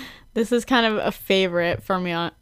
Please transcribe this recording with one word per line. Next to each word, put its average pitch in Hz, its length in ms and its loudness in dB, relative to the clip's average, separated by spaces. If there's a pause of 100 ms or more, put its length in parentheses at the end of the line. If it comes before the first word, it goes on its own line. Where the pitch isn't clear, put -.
(340)
this 220 180 0
is 240 140 2
kind 240 200 4
of 220 200 0
a 208 60 0
favorite 175 720 0
for 185 160 -2
me, 180 120 -4
on, 170 200 -4 (100)